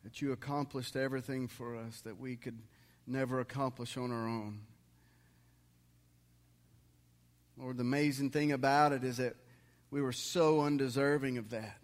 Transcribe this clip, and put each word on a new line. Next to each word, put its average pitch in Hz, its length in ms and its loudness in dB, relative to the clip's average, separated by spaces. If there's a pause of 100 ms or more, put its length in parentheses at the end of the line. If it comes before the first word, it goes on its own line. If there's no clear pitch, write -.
That 113 180 -10
you 139 100 0
accomplished 139 600 -4
everything 131 540 -2
for 117 260 -10
us 113 280 -10
that 107 160 -12
we 127 180 -8
could 117 220 -12 (480)
never 131 340 0
accomplish 127 560 -4
on 123 160 -4
our 113 160 -2
own. 107 320 -6 (3000)
Lord, 127 180 -6
the 123 60 0
amazing 139 480 2
thing 147 220 2
about 139 400 6
it 127 120 -2
is 123 120 -2
that 123 180 -2 (560)
we 143 100 -2
were 131 120 0
so 160 480 4
undeserving 139 760 2
of 107 120 -8
that. 110 340 -8